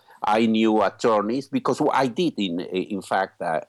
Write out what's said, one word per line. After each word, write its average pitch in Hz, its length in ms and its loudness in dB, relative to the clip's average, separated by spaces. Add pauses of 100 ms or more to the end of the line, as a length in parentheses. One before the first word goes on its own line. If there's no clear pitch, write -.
(240)
I 113 240 2
knew 110 340 4
attorneys, 110 680 0
because 131 320 -2 (140)
I 135 140 2
did, 143 320 -2
in, 90 220 -4
in 92 420 -6
fact, 98 380 -4
uh, 82 280 -2